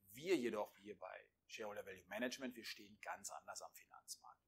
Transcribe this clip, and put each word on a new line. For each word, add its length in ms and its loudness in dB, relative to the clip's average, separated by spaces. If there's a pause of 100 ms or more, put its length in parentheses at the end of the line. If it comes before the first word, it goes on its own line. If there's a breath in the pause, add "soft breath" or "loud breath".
(120)
Wir 240 6
jedoch 400 4
hier 220 -10
bei 300 -8 (200)
Shareholder 360 -4
Value 220 -8
Management, 500 0
wir 80 -10
stehen 380 -8
ganz 280 -4
anders 300 -8
am 140 -10
Finanzmarkt. 720 -14